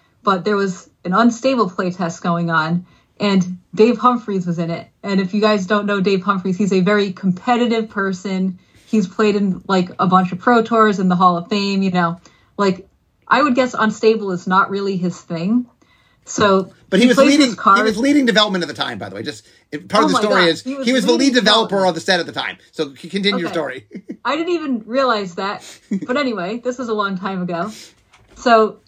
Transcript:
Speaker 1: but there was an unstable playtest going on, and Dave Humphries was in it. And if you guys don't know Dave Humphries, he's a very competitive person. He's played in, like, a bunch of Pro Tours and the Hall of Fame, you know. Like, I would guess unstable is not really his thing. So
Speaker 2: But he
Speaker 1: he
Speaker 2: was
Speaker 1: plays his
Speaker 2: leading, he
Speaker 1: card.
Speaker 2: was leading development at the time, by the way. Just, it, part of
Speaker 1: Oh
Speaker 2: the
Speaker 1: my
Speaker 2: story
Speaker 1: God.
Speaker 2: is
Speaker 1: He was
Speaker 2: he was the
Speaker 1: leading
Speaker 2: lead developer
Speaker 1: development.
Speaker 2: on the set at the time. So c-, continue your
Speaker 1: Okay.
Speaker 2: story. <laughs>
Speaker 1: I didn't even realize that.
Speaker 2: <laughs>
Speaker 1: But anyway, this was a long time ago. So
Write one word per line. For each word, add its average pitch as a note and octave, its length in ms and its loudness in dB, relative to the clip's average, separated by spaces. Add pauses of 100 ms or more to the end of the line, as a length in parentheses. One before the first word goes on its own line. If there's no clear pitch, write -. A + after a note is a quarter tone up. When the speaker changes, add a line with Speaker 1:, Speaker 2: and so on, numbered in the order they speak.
(220)
Speaker 1:
but F#3 220 0
there G#3 120 0
was G3 320 -4 (160)
an F3+ 80 -2
unstable A#3 580 2
playtest F3+ 520 -6
going E3+ 280 -2
on, E3 360 0 (340)
and F#3+ 380 0 (160)
Dave A3 240 4
Humphries G#3 480 0
was E3+ 120 -2
in E3 120 -4
it. - 180 -8 (140)
And G3 180 -2
if F#3 140 -4
you G3+ 60 0
guys G#3 260 2
don't G#3 200 0
know G3+ 140 0
Dave F#3+ 220 2
Humphries, F#3+ 340 -2
he's G3 160 0
a F#3+ 80 4
very G3+ 320 2
competitive A3+ 800 0
person. F#3+ 680 -4 (280)
He's G#3+ 200 2
played G#3 300 0
in, G3 320 -2
like, F#3 300 0
a - 80 0
bunch F#3 260 2
of F3+ 60 -6
Pro A#3+ 240 4
Tours A3 360 2
and F#3 120 2
the F3+ 60 2
Hall F3+ 200 4
of E3+ 120 -8
Fame, G3 340 -2
you F#3+ 80 0
know. F3 300 -2 (360)
Like, F#3+ 320 0 (400)
I B3+ 140 4
would C4+ 120 0
guess B3+ 200 0
unstable G#3+ 560 0
is F3+ 160 -6
not F#3+ 240 2
really G3 260 -4
his F3+ 240 -4
thing. G3 460 -2 (600)
So F#3+ 460 0 (160)
Speaker 2:
But F#3+ 120 2
he B3 40 6
Speaker 1:
he B3+ 40 6
Speaker 2:
was A#3 80 4
Speaker 1:
plays C#4 160 6
his D4 60 6
Speaker 2:
leading, C4 140 4
he F3+ 40 -10
Speaker 1:
card. G#3 280 4
Speaker 2:
was G#3+ 140 0
leading C#4 260 2
development G#3 380 2
at D3+ 60 -4
the D3 60 -12
time, B2 240 -6
by G2 120 -12
the F#2+ 60 -14
way. A2 60 -8
Just, B2 240 -12 (240)
it, - 200 -12
part G#3+ 140 4
of - 20 2
Speaker 1:
Oh - 20 0
Speaker 2:
the C#4+ 60 0
Speaker 1:
my A#3+ 60 0
Speaker 2:
story G#3 220 2
Speaker 1:
God. E3+ 60 4
Speaker 2:
is D#3+ 140 -2
Speaker 1:
He C4 120 -8
was C4+ 120 -8
Speaker 2:
he B3 80 2
was A3+ 100 0
the B3 80 2
Speaker 1:
leading C4 220 2
Speaker 2:
lead - 0 -
developer G#3+ 420 2
Speaker 1:
development. F#3 120 0
Speaker 2:
on E3+ 60 0
the - 60 -8
set F3+ 200 0
at C#3 60 -6
the C3+ 60 -14
time. A2+ 240 -8 (160)
So C#3 220 -6
c-, E3+ 160 -18
continue G3 300 -2
your E3 80 -6
Speaker 1:
Okay. - 60 -8
Speaker 2:
story. D3 320 -6 (180)
<laughs> - 200 -16
Speaker 1:
I C4+ 120 -2
didn't E4+ 180 -4
even C#4 320 -6
realize A3 480 -2
that. G3 280 -8 (280)
Speaker 2:
<laughs> G3 160 -6
Speaker 1:
But B3+ 100 -2
anyway, A3+ 480 -4
this B3 140 -6
was A#3+ 100 -8
a A3 60 -4
long G3 240 -4
time F#3+ 240 -6
ago. F3+ 280 -6 (680)
So A3 520 4